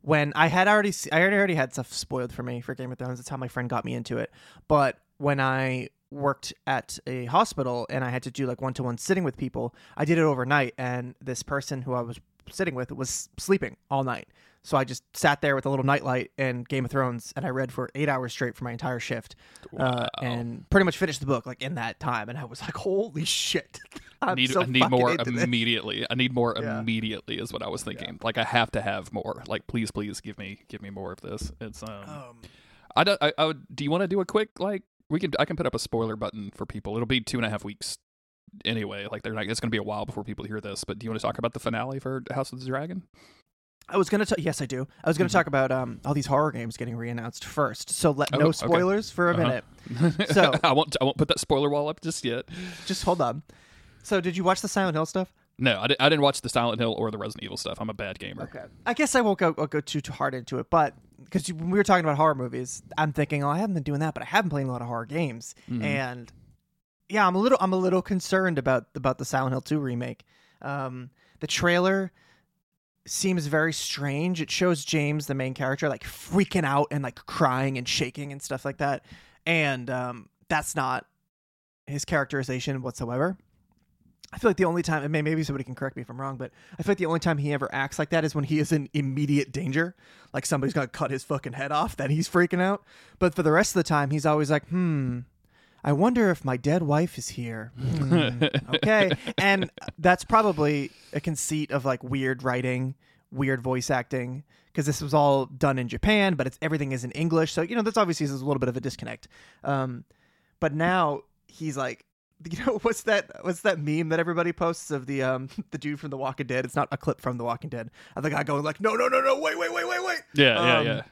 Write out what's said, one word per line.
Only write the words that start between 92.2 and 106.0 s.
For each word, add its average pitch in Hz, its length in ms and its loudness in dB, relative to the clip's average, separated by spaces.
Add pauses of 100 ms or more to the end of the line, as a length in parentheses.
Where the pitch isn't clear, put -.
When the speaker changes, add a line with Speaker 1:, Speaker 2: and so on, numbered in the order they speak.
Speaker 1:
freaking 180 320 4
out. 196 240 2 (340)
But 180 160 4
for 180 80 0
the 156 80 6
rest 175 240 4
of 185 60 4
the 160 80 0
time, 143 220 2
he's 147 160 0
always 151 240 4
like, 151 180 2
"Hmm, 147 520 0 (600)
I 143 100 2
wonder 214 380 6
if 160 140 -2
my 131 120 0
dead 147 280 2
wife 151 340 2
is - 120 -8
here. 117 460 -8
Hmm, 135 680 2 (120)
Speaker 2:
<laughs> 139 180 0
Speaker 1:
okay." 208 360 4 (260)
And 196 320 2 (300)
that's 180 260 4
probably 151 680 4 (200)
a 151 80 -2
conceit 156 520 -2
of, 131 120 -2
like, 131 200 -2
weird 131 400 0
writing, 127 500 0 (380)
weird 131 300 0
voice 127 280 -2
acting, 127 540 -2 (300)
'cause 147 120 0
this 147 160 0
was 143 100 -4
all 143 340 6
done 139 300 2
in 123 120 -2
Japan, 196 460 4